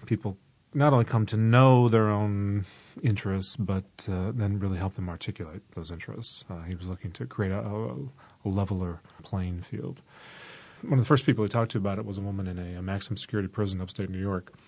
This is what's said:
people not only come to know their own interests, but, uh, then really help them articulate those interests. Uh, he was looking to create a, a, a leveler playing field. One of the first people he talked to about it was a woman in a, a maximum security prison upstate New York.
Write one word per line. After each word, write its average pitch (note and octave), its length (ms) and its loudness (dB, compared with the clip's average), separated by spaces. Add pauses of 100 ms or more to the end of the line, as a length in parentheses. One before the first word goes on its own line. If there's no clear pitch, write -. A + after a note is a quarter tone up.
people G#2 300 -2 (360)
not D3 180 6
only A#2+ 140 6
come A2 220 2
to A2 100 -2
know B2 500 8
their A2 220 6
own G2+ 560 0 (360)
interests, G2 540 -2
but, F#2+ 300 -2 (240)
uh, F#2 240 -2
then G#2 260 0
really F#2+ 180 -2
help F#2 160 -2
them F#2 140 -6
articulate E2+ 540 -10 (120)
those E2 160 -10
interests. F#2+ 600 -12
Uh, E2+ 140 -10
he F2+ 120 -6
was F2 120 -10
looking F#2 260 -8
to - 120 -8
create G2 280 -2
a, G2 60 -2
a, A2 340 -6
a - 560 -10
leveler F#2+ 500 -2 (240)
playing F2+ 380 -6
field. - 400 -10 (800)
One C3+ 180 2
of - 0 -
the A2+ 80 2
first C#3 180 6
people G#2+ 200 4
he G2+ 40 0
talked A2+ 220 0
to - 60 -2
about G2 200 -2
it G#2+ 80 -6
was G2+ 120 -6
a G2+ 40 -6
woman G2 260 -4
in F2+ 120 -6
a, F2+ 200 -8
a - 20 -8
maximum G2 340 -4
security G2+ 320 -4
prison F#2+ 320 -2
upstate F#2 300 -6
New F#2+ 100 -6
York. F#2+ 320 -2 (160)